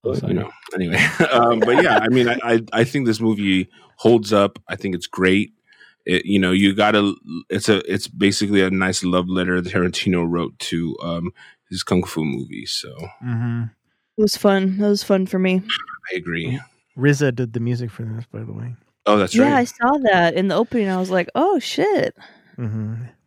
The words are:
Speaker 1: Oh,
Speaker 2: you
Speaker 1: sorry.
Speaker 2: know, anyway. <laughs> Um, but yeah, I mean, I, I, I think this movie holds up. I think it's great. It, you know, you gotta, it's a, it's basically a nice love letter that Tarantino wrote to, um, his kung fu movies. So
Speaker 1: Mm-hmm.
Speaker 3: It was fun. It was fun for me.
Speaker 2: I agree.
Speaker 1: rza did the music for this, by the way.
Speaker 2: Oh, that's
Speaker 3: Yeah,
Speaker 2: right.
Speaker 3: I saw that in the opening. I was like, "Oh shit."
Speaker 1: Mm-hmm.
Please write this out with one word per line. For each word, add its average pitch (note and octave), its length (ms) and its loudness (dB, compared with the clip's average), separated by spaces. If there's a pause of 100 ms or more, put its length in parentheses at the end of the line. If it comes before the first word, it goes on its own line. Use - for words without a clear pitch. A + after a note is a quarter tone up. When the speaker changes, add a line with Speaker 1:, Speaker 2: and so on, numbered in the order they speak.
Speaker 1:
Oh, B2+ 100 -2
Speaker 2:
you C3+ 60 -2
Speaker 1:
sorry. - 140 -4
Speaker 2:
know, - 160 -4 (240)
anyway. F2 240 -2 (220)
<laughs> D#3 120 4
Um, A#2 280 4
but A#2 240 4
yeah, B2 160 4
I A2+ 80 0
mean, B2 200 4
I, A#2+ 160 0
I, A#2 180 2 (120)
I A2+ 120 4
think C3+ 200 -2
this A2 140 0
movie G2+ 500 0 (280)
holds A2 360 4
up. G2+ 240 2 (100)
I E2+ 80 -8
think F#2+ 200 -4
it's E2+ 100 -8
great. F#2+ 480 0 (520)
It, F2+ 200 -2
you G2+ 140 2
know, F#2 120 2
you G2 220 4
gotta, G#2 400 2 (360)
it's F#2+ 200 -2
a, G2 220 2
it's F#2+ 160 -4
basically G2 560 0
a F#2 80 2
nice F#2+ 320 -2
love F2+ 260 0
letter F2+ 320 -2
that F2 100 -8
Tarantino F2+ 560 0
wrote E2+ 320 -4
to, E2+ 440 -6
um, E2+ 280 -8 (380)
his F#2 140 -10
kung F#2 200 0
fu D#2 220 -6
movies. A#1+ 460 -8
So - 180 -10 (340)
Speaker 1:
Mm-hmm. A#2 400 -4 (540)
Speaker 3:
It G#3+ 40 0
was G#3 140 2
fun. F#3+ 460 2
It - 60 2
was G3+ 160 2
fun F#3+ 240 0
for F#3+ 100 -4
me. F#3 240 2 (500)
Speaker 2:
I C3 60 -6
agree. F2 420 -6 (380)
Speaker 1:
rza C#3 360 2
did A#2 200 -4
the A#2+ 60 -4
music A#2+ 320 -4
for - 120 -14
this, A2+ 280 -8
by G#2+ 120 -12
the A2 80 -12
way. A#2 240 -10 (300)
Speaker 2:
Oh, G#2 120 4
that's - 180 0
Speaker 3:
Yeah, A#3+ 80 6 (100)
Speaker 2:
right. C4+ 60 4
Speaker 3:
I B3 60 2
saw B3 400 0
that F3 280 4
in F#3 140 0
the E3+ 80 0
opening. A3 340 0
I F#3 100 -2
was F#3 120 -2
like, F3+ 240 0
"Oh E4+ 240 2
shit." - 560 -2 (420)
Speaker 1:
Mm-hmm. A2 380 -6 (320)